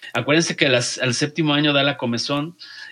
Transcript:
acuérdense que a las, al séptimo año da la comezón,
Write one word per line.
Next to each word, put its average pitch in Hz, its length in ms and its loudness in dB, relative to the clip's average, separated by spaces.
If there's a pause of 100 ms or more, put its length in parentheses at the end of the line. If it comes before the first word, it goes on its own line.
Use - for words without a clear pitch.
(140)
acuérdense 143 420 2
que 156 100 2
a 135 40 4
las, 120 280 2
al 123 140 0
séptimo 147 420 0
año 147 180 2
da 139 100 4
la 139 160 0
comezón, 143 580 -4 (360)